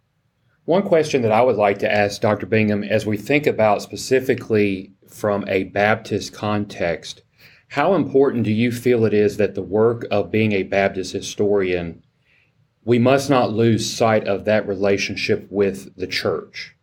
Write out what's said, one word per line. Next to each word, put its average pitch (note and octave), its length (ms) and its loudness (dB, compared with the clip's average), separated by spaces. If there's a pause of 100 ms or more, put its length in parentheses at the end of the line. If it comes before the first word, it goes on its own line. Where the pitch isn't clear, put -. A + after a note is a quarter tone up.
(640)
One F3+ 180 0
question D#3 400 -2
that A2 100 2
I A2 100 4
would B2+ 140 2
like G2+ 240 2
to G2+ 120 0
ask G2+ 280 0
Doctor G#2+ 260 0
Bingham, G#2 380 0
as G#2 200 -2
we G#2 120 -2
think C#3+ 320 0
about G#2+ 340 2
specifically G#2 1080 -2 (160)
from G2+ 400 -4
a G2 160 0
Baptist G#2 680 -2
context, G#2 920 -6 (480)
how D#3+ 240 2
important B2+ 500 2
do A2 80 0
you A#2 180 0
feel A#2 340 2
it G#2 80 2
is G#2 260 2
that G2+ 180 -2
the F#2+ 60 -4
work A2 500 0
of G2 180 -2
being A2 220 2
a F#2+ 100 0
Baptist G2 500 -2
historian, F#2+ 880 -2 (840)
we A#2 160 4
must C3 280 4
not B2 240 2
lose A2+ 400 2
sight A2 360 2
of F#2+ 160 -4
that G#2 240 0
relationship G2 800 -2
with G2 460 -2
the F2+ 100 -8
church? - 760 -6